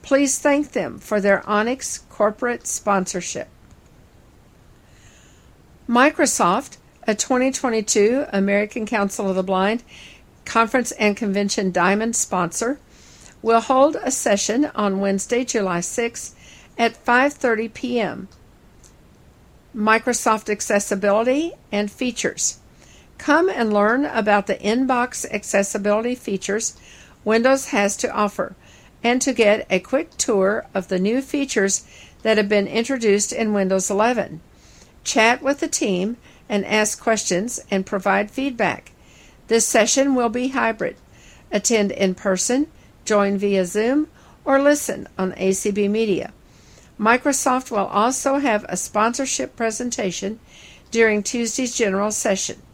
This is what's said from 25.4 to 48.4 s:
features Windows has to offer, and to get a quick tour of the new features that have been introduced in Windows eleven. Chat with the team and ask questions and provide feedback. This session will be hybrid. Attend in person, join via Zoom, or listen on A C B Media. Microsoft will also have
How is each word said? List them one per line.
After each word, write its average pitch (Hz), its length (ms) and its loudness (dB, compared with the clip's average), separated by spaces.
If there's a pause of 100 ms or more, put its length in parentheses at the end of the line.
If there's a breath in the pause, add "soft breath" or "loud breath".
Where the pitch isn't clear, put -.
features 202 600 -4 (480 loud breath)
Windows 240 420 2
has 202 320 0
to - 120 -2
offer, - 460 -2 (480 soft breath)
and 247 180 2
to 269 100 0
get 220 380 4
a 185 80 2
quick 269 380 -4
tour 202 580 0
of 190 140 -4
the 185 100 -2
new 226 240 0
features 262 640 -2 (380 loud breath)
that 220 140 4
have 214 120 2
been 202 180 2
introduced 226 680 0
in 226 200 -2
Windows 190 380 0
eleven. 214 500 0 (640 soft breath)
Chat 240 380 2
with 285 180 0
the 320 80 -2
team 208 480 -2 (320 soft breath)
and 202 180 0
ask 214 340 0
questions 220 600 -2 (100)
and 190 160 -2
provide 202 440 0
feedback. 233 640 -4 (560 soft breath)
This 226 180 2
session 269 480 4
will 240 140 2
be 247 200 -2
hybrid. 226 480 -4 (540 loud breath)
Attend 208 420 0
in 190 220 0
person, 240 540 0 (360 soft breath)
join 202 340 2
via 196 280 2
Zoom, 240 420 0 (360 soft breath)
or 269 160 4
listen 285 480 0 (100)
on 190 180 -2
A 190 160 0
C 208 180 -2
B 202 180 0
Media. 208 440 0 (640 soft breath)
Microsoft 254 720 2
will 202 160 -2
also 262 520 0
have 220 300 0